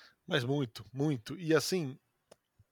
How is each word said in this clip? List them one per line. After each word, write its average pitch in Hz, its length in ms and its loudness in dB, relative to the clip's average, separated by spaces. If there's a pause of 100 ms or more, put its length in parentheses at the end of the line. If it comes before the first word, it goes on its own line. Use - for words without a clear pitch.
(260)
Mas 151 180 0
muito, 135 480 -2
muito. 139 460 -2
E, 160 160 2
assim, 147 440 0 (720)